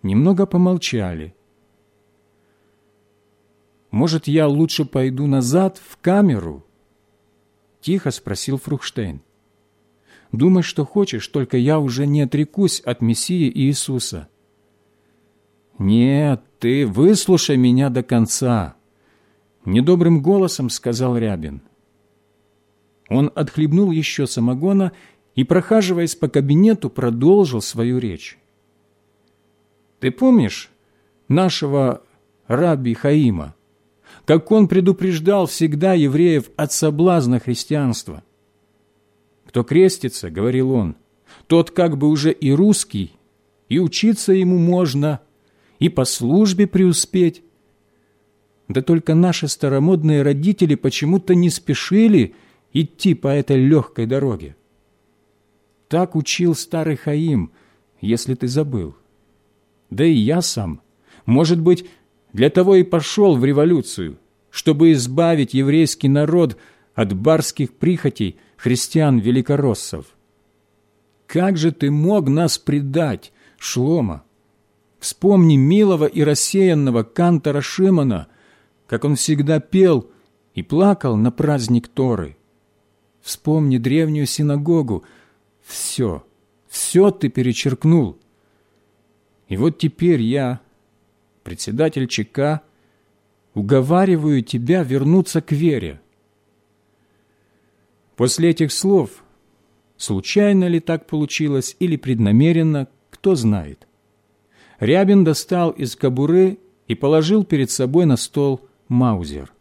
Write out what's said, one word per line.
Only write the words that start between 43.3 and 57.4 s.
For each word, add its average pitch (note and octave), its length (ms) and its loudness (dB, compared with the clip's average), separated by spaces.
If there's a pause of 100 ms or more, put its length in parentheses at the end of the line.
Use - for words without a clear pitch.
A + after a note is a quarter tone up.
и C3 100 0
учиться G3 540 0
ему F#3 260 2
можно, D#3 600 0 (580)
и - 100 0
по C3 160 0
службе F#3 600 0
преуспеть. F3+ 760 0 (1300)
Да C3+ 140 -2
только E3 320 0
наши E3+ 340 2
старомодные D3+ 760 0
родители D3 520 0
почему-то E3+ 600 0
не F3 160 4
спешили F3 840 2 (380)
идти D#3+ 420 0
по - 140 -4
этой C#3 280 0
легкой C3 500 2
дороге». A#2 500 -4 (1300)
Так F3 280 0
учил E3 400 0
старый D#3 400 -6
Хаим, D3 560 -2 (480)